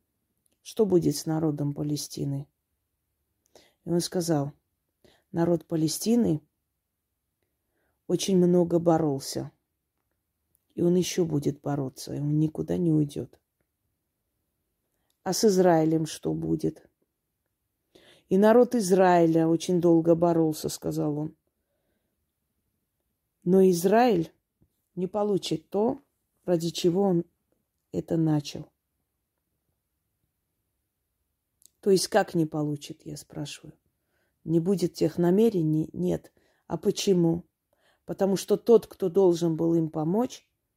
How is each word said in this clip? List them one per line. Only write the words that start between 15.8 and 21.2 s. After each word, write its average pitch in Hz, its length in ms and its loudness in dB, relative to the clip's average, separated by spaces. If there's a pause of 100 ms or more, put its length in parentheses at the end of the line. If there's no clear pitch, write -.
что 156 300 -6
будет? 160 520 -6 (1400)
И 190 80 0
народ 240 380 6
Израиля 180 720 4
очень 165 320 0
долго 165 340 4
боролся, 165 540 0
сказал 151 500 -6
он. 156 180 -10 (2000)